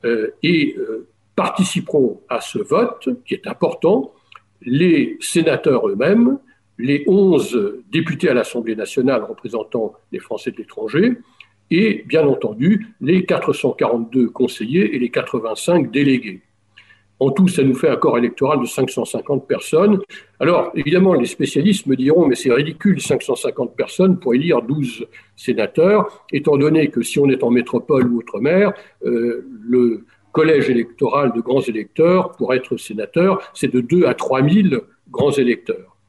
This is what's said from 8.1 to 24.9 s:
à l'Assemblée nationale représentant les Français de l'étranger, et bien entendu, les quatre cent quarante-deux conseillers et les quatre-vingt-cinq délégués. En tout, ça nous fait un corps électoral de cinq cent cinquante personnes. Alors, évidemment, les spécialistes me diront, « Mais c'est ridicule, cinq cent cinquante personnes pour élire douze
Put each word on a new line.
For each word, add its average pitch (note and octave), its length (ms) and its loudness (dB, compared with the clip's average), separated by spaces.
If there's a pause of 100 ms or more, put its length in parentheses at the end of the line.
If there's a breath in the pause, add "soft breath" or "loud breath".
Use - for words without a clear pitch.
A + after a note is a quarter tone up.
à A2+ 60 2
l'Assemblée A2+ 400 -2
nationale A#2+ 480 -2
représentant G#2+ 720 -8 (160)
les - 80 -10
Français - 320 -8
de G#2+ 60 -16
l'étranger, C#3+ 600 -2 (520 loud breath)
et G3+ 360 0
bien D3+ 200 2
entendu, C3 600 0 (120)
les F3+ 240 2
quatre D#3 280 -2
cent C3+ 180 -2
quarante-deux A#2 580 0
conseillers C#3 680 -2
et C3+ 40 -4
les A#2+ 120 -2
quatre-vingt-cinq A#2+ 840 -2
délégués. B2+ 480 0 (800 soft breath)
En C3+ 120 2
tout, F#3+ 160 4
ça D3 160 0
nous C3 100 4
fait D#3 140 0
un C3+ 80 2
corps B2 200 2
électoral B2+ 440 0
de A#2+ 40 -4
cinq B2+ 260 -4
cent A#2 140 -4
cinquante C3+ 440 -6
personnes. F#3 500 2 (400 loud breath)
Alors, E3+ 380 0
évidemment, F3 380 2
les B2 120 0
spécialistes - 600 0
me C3 100 2
diront, « D3 320 4
Mais B2 80 2
c'est B2+ 160 0
ridicule, D3 480 0
cinq C3 220 -2
cent C3 120 -2
cinquante A#2+ 400 -6
personnes F3+ 460 0
pour A#2+ 140 0
élire C#3 280 2
douze B2 420 -6 (300 loud breath)